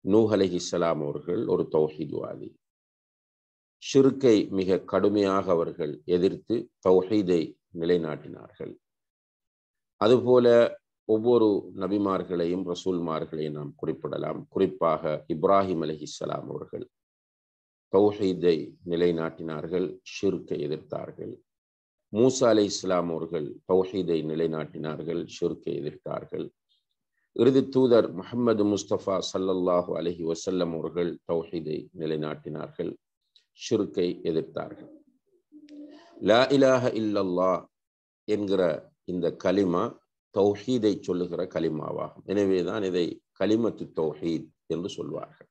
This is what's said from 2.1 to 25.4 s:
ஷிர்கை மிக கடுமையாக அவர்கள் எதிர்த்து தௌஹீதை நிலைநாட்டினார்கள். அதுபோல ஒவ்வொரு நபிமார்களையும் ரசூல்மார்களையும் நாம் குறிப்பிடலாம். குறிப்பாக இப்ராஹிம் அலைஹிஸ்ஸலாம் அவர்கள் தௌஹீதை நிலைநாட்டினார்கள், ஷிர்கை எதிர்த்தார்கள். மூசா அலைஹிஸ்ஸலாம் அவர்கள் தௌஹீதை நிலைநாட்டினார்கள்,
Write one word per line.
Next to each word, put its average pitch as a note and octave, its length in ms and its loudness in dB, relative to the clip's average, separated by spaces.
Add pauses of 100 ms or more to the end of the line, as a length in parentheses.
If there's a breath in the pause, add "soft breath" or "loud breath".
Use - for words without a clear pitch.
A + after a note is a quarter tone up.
ஷிர்கை C3+ 720 4
மிக F#2+ 300 0
கடுமையாக G2 720 2
அவர்கள் E2 520 -2
எதிர்த்து F2+ 680 0 (180)
தௌஹீதை F#2 720 2 (160)
நிலைநாட்டினார்கள். E2 1000 -4 (1200)
அதுபோல A#2 800 6 (260)
ஒவ்வொரு A2 720 4
நபிமார்களையும் F#2 1000 -2
ரசூல்மார்களையும் D#2+ 760 -4
நாம் D2 240 -10
குறிப்பிடலாம். D#2 760 -6
குறிப்பாக D#2+ 800 0
இப்ராஹிம் F#2 560 2
அலைஹிஸ்ஸலாம் D2+ 640 -8
அவர்கள் - 400 -12 (1080)
தௌஹீதை F2 760 2 (120)
நிலைநாட்டினார்கள், E2 1160 -2
ஷிர்கை - 580 -4
எதிர்த்தார்கள். - 840 -10 (720)
மூசா B2+ 240 4
அலைஹிஸ்ஸலாம் F#2+ 720 2
அவர்கள் D#2+ 480 -6 (120)
தௌஹீதை F#2 520 0
நிலைநாட்டினார்கள், D#2 1040 -4 (140)